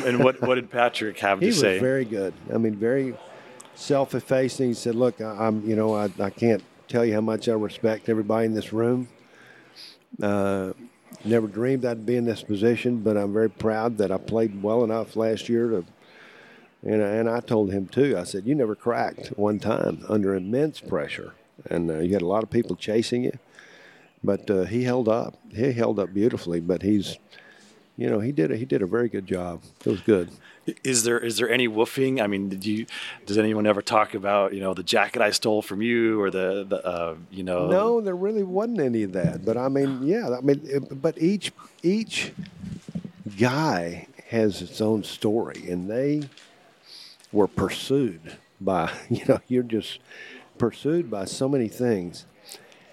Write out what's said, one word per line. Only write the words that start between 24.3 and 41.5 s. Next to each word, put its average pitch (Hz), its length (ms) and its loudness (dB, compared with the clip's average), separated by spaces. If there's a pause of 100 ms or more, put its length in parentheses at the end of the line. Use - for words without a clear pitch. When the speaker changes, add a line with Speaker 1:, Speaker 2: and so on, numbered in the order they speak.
Speaker 2:
uh, 92 140 2
he 117 200 -2
held 123 240 0
up. 113 300 0 (160)
He 123 180 0
held 113 260 0
up 92 140 -2
beautifully. 98 480 0
But 85 220 0
he's, 98 340 2 (800)
you 123 140 -2
know, 110 100 0
he 123 120 -2
did 147 180 0
a, 123 60 -2
he 120 100 -6
did 135 160 0
a 92 40 0
very 113 220 0
good 98 180 -6
job. 90 360 -4 (200)
It 120 80 -2
was 95 120 0
good. 90 260 4 (560)
Speaker 1:
Is 123 200 2
there, 120 140 2
is 113 200 -4
there 113 100 2
any 123 200 2
woofing? 131 540 2
I 104 40 2
mean, 98 240 -2
did 95 160 -8
you, 107 180 -2 (400)
does 101 140 0
anyone 107 280 2
ever 101 140 4
talk 107 320 2
about, 98 400 2
you 98 80 -6
know, 95 140 -2
the 92 80 -8
jacket 107 400 2
I 104 80 4
stole 107 320 0
from 101 180 -6
you 113 400 2
or 95 100 2
the, 95 380 -2
the, 95 180 -4
uh, 85 280 -2 (160)
you 95 120 -10
know? 90 260 0
Speaker 2:
No, 226 340 4
there 190 120 -2
really 202 280 0
wasn't 196 380 -2
any 117 240 2
of 92 100 -4
that. 87 280 -2
But 113 140 0
I 127 140 0
mean, 135 360 0
yeah, 202 300 0
I 127 60 -8
mean, 143 220 4
it, 135 360 -4
but 156 200 0
each, 185 300 2 (320)